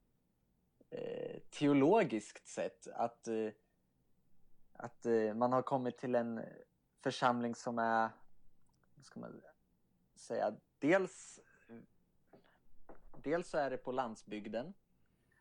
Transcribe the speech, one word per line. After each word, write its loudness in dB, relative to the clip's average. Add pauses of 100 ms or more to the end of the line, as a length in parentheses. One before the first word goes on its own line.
(880)
eh, -8 (100)
teologiskt 4
sett. -6
Att, -4
eh, 0 (1200)
att, -12
eh, 4
man 2
har 4
kommit -2
till -2
en 0 (640)
församling 2
som -4
är, 2 (880)
vad -20
ska -16
man -12 (760)
säga, -2 (240)
dels 2 (1900)
dels -2
så -4
är 0
det -4
på -6
landsbygden. -6 (680)